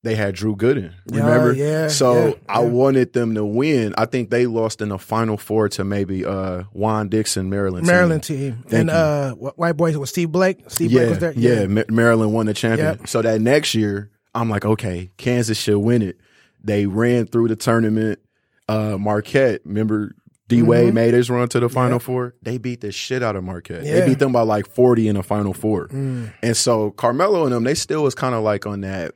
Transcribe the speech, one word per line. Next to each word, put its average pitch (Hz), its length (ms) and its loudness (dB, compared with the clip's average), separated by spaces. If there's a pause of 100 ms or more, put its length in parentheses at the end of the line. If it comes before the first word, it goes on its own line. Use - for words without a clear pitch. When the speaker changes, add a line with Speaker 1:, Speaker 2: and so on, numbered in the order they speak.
Speaker 1:
they 113 120 -2
had 101 200 -2
Drew 107 180 -4
Gooden. 107 380 0 (180)
Speaker 2:
Yeah, 110 140 -2
Speaker 1:
Remember? 123 300 4
Speaker 2:
yeah, 151 340 0
Speaker 1:
So 127 400 2
Speaker 2:
yeah, 104 60 0 (160)
Speaker 1:
I 107 120 0
Speaker 2:
yeah. 120 60 2
Speaker 1:
wanted 127 460 2
them 113 220 0
to 107 100 -2
win. 117 520 0
I 110 80 2
think 120 260 -4
they 123 160 2
lost 113 340 -2
in 104 80 -4
the 98 100 -4
Final 110 380 -2
Four 107 320 0
to 95 160 -6
maybe, 98 400 -4
uh, 92 380 -6 (100)
Juan 107 340 -2
Dixon, 98 420 -2
Maryland 98 380 -2
Speaker 2:
Maryland 175 360 2
Speaker 1:
team. 147 140 -8 (180)
Speaker 2:
team. 120 120 -14
Speaker 1:
Thank - 60 -4
Speaker 2:
And, - 160 2
Speaker 1:
you. 156 60 0
Speaker 2:
uh, 147 400 0
wh-, 135 220 -12
white 165 200 -2
boys 160 200 0
was 139 120 -6
Steve 170 240 -2
Blake. 185 340 2
Steve - 240 -2
Speaker 1:
Yeah, 123 80 6
Speaker 2:
Blake 165 120 2
was 104 80 -2
there. 165 180 -2
Speaker 1:
yeah. 120 240 4
Speaker 2:
Yeah. 98 60 0
Speaker 1:
Ma-, 104 200 2
Maryland 113 460 4
won 110 140 0
the 107 60 -2
champion. 113 460 0
Speaker 2:
Yep. - 80 -16
Speaker 1:
So 117 140 -2
that 110 180 2
next 135 360 2
year, 104 340 -2 (260)
I'm 117 140 -2
like, 101 160 -2
"Okay, 92 500 -2
Kansas 120 420 -2
should 104 200 0
win 113 240 2
it." 95 160 -4 (440)
They 104 240 -2
ran 117 420 0
through 117 200 0
the 110 80 0
tournament. 110 640 0 (480)
Uh, 107 320 -2
Marquette, 107 640 0
remember 107 480 -2 (380)
D-Wade 120 380 6
Speaker 2:
Mm-hmm. 110 80 4
Speaker 1:
made 117 180 4
his 120 160 2
run 123 200 0
to 120 120 0
the 120 80 0
Final 123 260 0
Speaker 2:
Yep. 120 60 -2
Speaker 1:
Four? 123 400 -6
They 123 160 -6
beat 120 240 -8
the 104 100 -8
shit 127 320 -6
out 104 140 -2
of 92 80 -6
Marquette. 87 400 -10
Speaker 2:
Yeah. 160 160 2
Speaker 1:
They 180 60 4
beat 131 120 4
them 139 140 2
by, 117 80 4
like, 107 280 0
forty 123 380 4
in 104 80 2
the 95 80 -2
Final 104 300 -2
Four. 107 340 -2
Speaker 2:
Mm. 127 460 -6 (100)
Speaker 1:
And 117 140 0
so 110 340 0
Carmelo 165 540 0
and 127 80 0
them, 117 100 0
they 131 120 0
still 156 280 -4
was 131 120 0
kinda, 123 260 -2
like, 104 260 0
on 101 140 -8
that. 95 340 -8